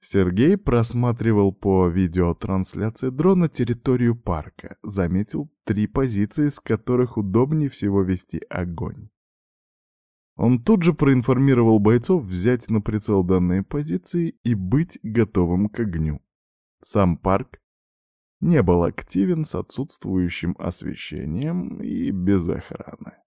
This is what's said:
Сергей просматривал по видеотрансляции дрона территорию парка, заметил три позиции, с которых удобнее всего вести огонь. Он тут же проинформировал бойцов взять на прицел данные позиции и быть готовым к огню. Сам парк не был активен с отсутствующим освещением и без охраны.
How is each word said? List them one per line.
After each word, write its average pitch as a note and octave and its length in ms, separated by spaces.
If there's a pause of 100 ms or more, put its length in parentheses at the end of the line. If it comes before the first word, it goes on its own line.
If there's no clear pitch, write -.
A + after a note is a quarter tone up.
Сергей G2 560
просматривал A#2 960
по F#2+ 340
видеотрансляции F#2 1200
дрона E3+ 380
территорию A#2+ 720
парка, - 680
заметил G2 640 (140)
три G#2 240
позиции, B2+ 640
с - 100
которых B2 560
удобнее C3 540
всего G2+ 320
вести F#2 480
огонь. - 580 (1300)
Он A#2 280
тут G3+ 200
же E3 100
проинформировал B2+ 840
бойцов A#2+ 440
взять G2 460
на A2 120
прицел G#2 420
данные F2+ 400
позиции E3 800
и A#2 120
быть G#2 480
готовым G2+ 680
к - 100
огню. D#2+ 420 (600)
Сам F#2 340
парк F#2+ 420 (800)
не D#3 240
был F2 200
активен D#3+ 640
с - 100
отсутствующим F#2 1000
освещением - 1200
и - 300
без F2+ 380
охраны. - 640 (140)